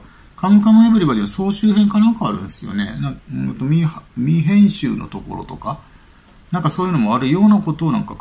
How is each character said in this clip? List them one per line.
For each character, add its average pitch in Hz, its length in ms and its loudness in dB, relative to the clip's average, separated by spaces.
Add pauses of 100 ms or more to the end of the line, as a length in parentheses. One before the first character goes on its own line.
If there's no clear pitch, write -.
(360)
カ - 140 -4
ム 208 120 6
カ 214 100 4
ム 226 140 8
エ 233 40 4
ヴ 226 100 4
リ 175 80 2
バ 131 80 0
デ 107 60 0
ィ - 20 -2
の 101 40 -4
総 190 240 -4
集 202 220 0
編 208 160 4
か 208 100 0
な 220 100 4
ん 226 60 -2
か 160 120 -6
あ 110 40 -4
る 95 100 -6
ん - 20 -10
で 101 60 -12
す - 140 -14
よ - 120 -10
ね。 101 260 -6
な-、 135 140 -6 (180)
う - 20 -8
ん 131 200 -6
と、 131 100 -8
未 160 180 0
は-、 160 200 -6 (120)
未 156 260 0
編 196 280 4
集 127 260 -4
の 82 120 -10
と 98 120 -12
こ 90 180 -14
ろ 92 80 -12
と - 100 -16
か。 120 240 -10 (720)
な 180 80 -2
ん 165 40 -8
か 151 60 0
そ 180 140 -4
う - 20 0
い 185 60 -2
う - 20 -2
の 156 60 0
も 110 160 0
あ 123 40 0
る 131 120 0
よ 170 80 0
う 208 100 4
な 208 100 4
こ 160 140 -4
と 160 140 -4
を 151 40 0
な 117 60 -2
ん 104 80 -6
か - 160 -16